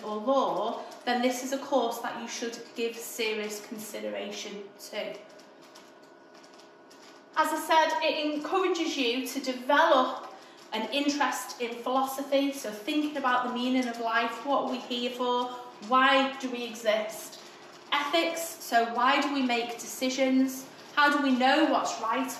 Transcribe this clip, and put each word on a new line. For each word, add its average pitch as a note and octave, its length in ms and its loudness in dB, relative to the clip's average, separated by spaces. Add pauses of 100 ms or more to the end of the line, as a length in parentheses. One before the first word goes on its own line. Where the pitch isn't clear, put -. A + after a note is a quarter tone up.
or G#3+ 100 -6
law, G#3+ 640 0 (240)
then A#3+ 160 0
this B3+ 220 0
is - 100 -6
a C4+ 60 -2
course A#3 400 0
that A#3 240 -6
you A3+ 60 -10
should A#3 280 -6 (200)
give A#3 180 -4
serious G#3+ 720 -4
consideration G#3 880 -8 (260)
to. - 320 -8 (2250)
As D#4 160 4
I D#4+ 140 0
said, D#4+ 320 6 (100)
it D4+ 240 0
encourages E4 640 0
you B3+ 300 0
to - 140 -6
develop C4 920 4 (400)
an A3 200 -4
interest C#4 680 -2
in A#3 140 -4
philosophy, C4+ 800 0
so - 180 -8
thinking D4 460 -2
about B3 320 2
the A#3 40 -4
meaning B3 360 0
of A#3 100 -6
life, A#3 480 -2
what C4 200 2
are B3 40 -4
we B3 80 -4
here A#3+ 320 -4
for, B3 360 0 (420)
why C4+ 500 6
do B3+ 120 -6
we A#3+ 120 -6
exist? - 800 -4 (520)
Ethics, E4 480 0 (200)
so A#3 240 2 (100)
why C4 260 4
do C#4+ 140 0
we C4+ 80 0
make A#3+ 380 -2
decisions? C4 840 2 (280)
How D4 160 6
do D4 140 2
we C4 80 4
know C4+ 320 6
what's C4 360 0
right, A#3+ 400 -2